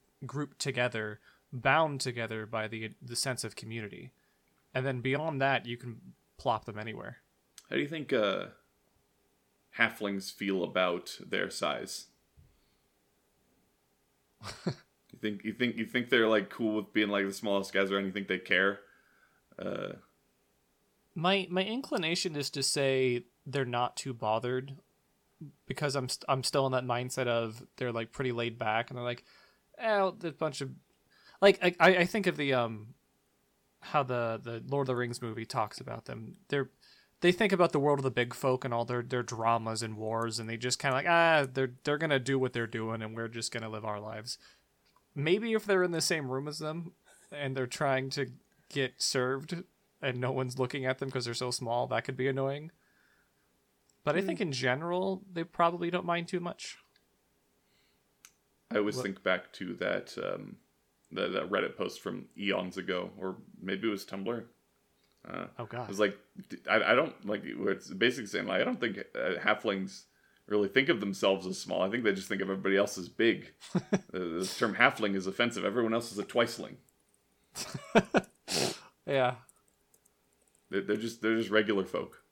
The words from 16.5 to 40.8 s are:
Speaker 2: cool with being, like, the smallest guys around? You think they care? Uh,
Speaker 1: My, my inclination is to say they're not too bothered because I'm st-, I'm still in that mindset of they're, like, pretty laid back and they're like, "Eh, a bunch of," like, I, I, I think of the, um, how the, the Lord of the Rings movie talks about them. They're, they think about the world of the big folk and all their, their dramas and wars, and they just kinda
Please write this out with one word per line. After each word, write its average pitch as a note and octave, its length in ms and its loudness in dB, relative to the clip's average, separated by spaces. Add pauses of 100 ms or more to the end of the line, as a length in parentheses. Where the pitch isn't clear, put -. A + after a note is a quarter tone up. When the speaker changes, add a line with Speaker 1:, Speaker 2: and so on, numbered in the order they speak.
Speaker 2:
cool A2 260 0
with G#2 160 -4
being, G#2+ 160 4
like, G2+ 180 2
the G2 60 -2
smallest G2 400 0
guys F#2+ 180 4
around? G2 140 2
You F#2+ 80 -2
think G2 160 -6
they F#2 100 0
care? G2 420 2 (800)
Uh, G2 340 -6 (1200)
Speaker 1:
My, F#3 360 2
my F#3 140 2
inclination F#3+ 720 -2
is C#3+ 140 -2
to C#3 120 -4
say C3 600 2 (220)
they're C3+ 180 -2
not A#2+ 320 -2
too C3+ 160 -8
bothered A#2+ 600 -2 (920)
because C#3+ 300 -2
I'm C3 140 -2
st-, - 180 -8
I'm C3+ 140 2
still C3+ 240 2
in C3 60 0
that B2+ 120 0
mindset B2 440 -2
of A#2 340 0 (160)
they're, B2 140 -2
like, A2+ 200 -4
pretty B2+ 200 -2
laid A#2 260 -4
back A2+ 320 0
and C3 80 -10
they're A#2+ 60 -6
like, A#2+ 200 -6 (540)
"Eh, G#3 320 4 (120)
a E3 100 -4
bunch - 280 -4
of," C3+ 100 -4 (720)
like, G3+ 220 8
I, F3+ 180 4
I, E3 80 12 (120)
I E3+ 40 6
think G3+ 220 0
of D#3+ 100 0
the, C#3+ 160 2
um, A2+ 360 0 (920)
how - 220 0
the, A#2+ 400 -2
the A#2 260 -8
Lord C#3 140 0
of C3 60 -4
the B2+ 80 2
Rings A#2+ 260 -4
movie A2+ 240 -6
talks A2+ 340 -4
about A#2+ 240 -10
them. A2+ 320 -12 (120)
They're, C#3 200 0 (540)
they F3 100 8
think G3 200 2
about F3 200 6
the D3 80 4
world C#3+ 200 4
of C3+ 40 -2
the C3+ 60 2
big B2 240 0
folk B2+ 320 0
and A#2+ 80 -2
all A#2 100 0
their, A#2+ 180 -2
their B2 200 -2
dramas A2+ 600 0
and A2 140 -6
wars, A2 420 -2
and A2+ 120 -6
they A2+ 80 -4
just B2 200 -2
kinda C#3 160 2